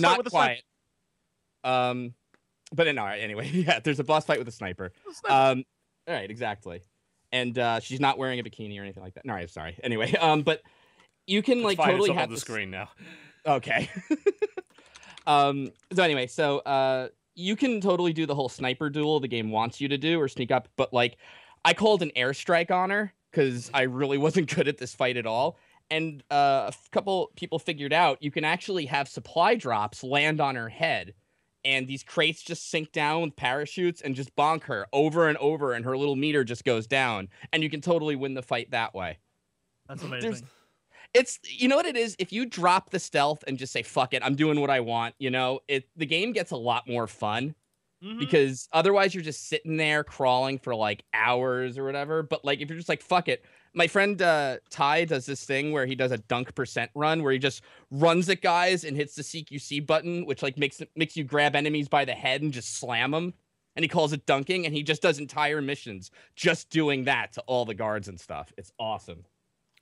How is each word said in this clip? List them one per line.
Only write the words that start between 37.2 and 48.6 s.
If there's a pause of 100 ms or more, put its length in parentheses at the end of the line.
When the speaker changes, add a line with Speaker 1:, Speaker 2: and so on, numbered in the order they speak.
Speaker 2:
and
you
can
totally
win
the
fight
that
way. (720)
Speaker 1:
That's
Speaker 2:
There's (100)
Speaker 1:
amazing. (640)
Speaker 2:
It's,
you
know
what
it
is?
If
you
drop
the
stealth
and
just
say,
"Fuck
it,
I'm
doing
what
I
want,"
you
know,
it,
the
game
gets
a
lot
more
fun. (480)
Speaker 1:
Mm-hmm.
Speaker 2:
Because